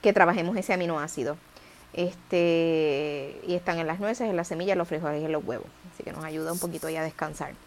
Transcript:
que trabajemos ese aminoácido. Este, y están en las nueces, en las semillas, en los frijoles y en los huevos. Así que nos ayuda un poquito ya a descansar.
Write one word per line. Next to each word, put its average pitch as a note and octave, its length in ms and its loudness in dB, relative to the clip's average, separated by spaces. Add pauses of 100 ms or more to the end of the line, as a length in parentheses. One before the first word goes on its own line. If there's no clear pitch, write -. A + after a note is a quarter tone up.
que G3+ 100 8
trabajemos F3+ 440 6
ese F#3 160 0
aminoácido. D#3 640 0 (600)
Este, D#3+ 1500 2
y F3 80 0
están F3 240 -2
en E3 80 -2
las E3+ 140 -4
nueces, A3+ 280 -2
en F#3+ 60 0
las E3+ 140 -2
semillas, F3+ 240 -2
en F#3 60 2
los E3 100 0
frijoles D3+ 340 -2
y D#3+ 40 -4
en D#3+ 40 -2
los D3+ 140 -2
huevos. - 240 -6 (260)
Así - 80 -16
que - 100 -10
nos D#3 120 -10
ayuda D#3 280 -6
un F3+ 60 -4
poquito E3 320 -4
ya D#3+ 120 -2
a - 20 0
descansar. D3+ 480 -6 (140)